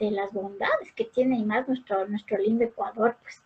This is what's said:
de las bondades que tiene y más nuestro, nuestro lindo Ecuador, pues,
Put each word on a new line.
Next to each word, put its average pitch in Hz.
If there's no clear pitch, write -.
de 214
las 214
bondades 392
que 220
tiene 254
y 214
más 233
nuestro, 202
nuestro 208
lindo 226
Ecuador, 220
pues, -